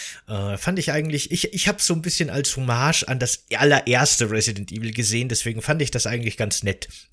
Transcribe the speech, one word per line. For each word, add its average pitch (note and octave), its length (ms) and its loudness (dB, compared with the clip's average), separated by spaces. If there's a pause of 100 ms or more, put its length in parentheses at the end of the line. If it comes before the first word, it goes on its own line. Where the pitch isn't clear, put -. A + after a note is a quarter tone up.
(280)
Äh, G2+ 300 -4
fand F3+ 200 -2
ich D#3 140 0
eigentlich, D3+ 400 -2
ich, E3+ 220 -2
ich G3 140 0
hab's G3+ 200 2
so E3+ 80 2
ein D#3+ 80 -2
bisschen E3+ 260 -2
als C#3 260 -2
Hommage C3 520 2
an B2+ 100 0
das - 280 -2 (100)
allererste B2+ 760 4
Resident G#2+ 420 -2
Evil A2 200 -6
gesehen, A#2 380 0
deswegen A2 340 -2
fand D#3 180 2
ich C3 80 0
das - 160 0
eigentlich A#2+ 320 -4
ganz G#2 240 -2
nett, - 280 -2 (240)